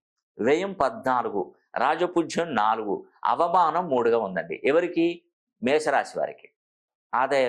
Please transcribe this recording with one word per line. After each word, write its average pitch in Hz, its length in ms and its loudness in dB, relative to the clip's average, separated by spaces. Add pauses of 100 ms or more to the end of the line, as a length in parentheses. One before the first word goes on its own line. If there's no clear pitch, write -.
(380)
వ్యయం 160 340 0 (100)
పద్నాలుగు, 117 600 -2 (400)
రాజపూజ్యం 170 680 0 (120)
నాలుగు, 107 340 0 (380)
అవమానం 170 600 2
మూడుగా 117 340 2
ఉందండి. 85 320 -6 (120)
ఎవరికి? 170 360 2 (560)
మేషరాశి 139 560 0
వారికి - 300 -6 (640)
ఆదాయ 131 360 2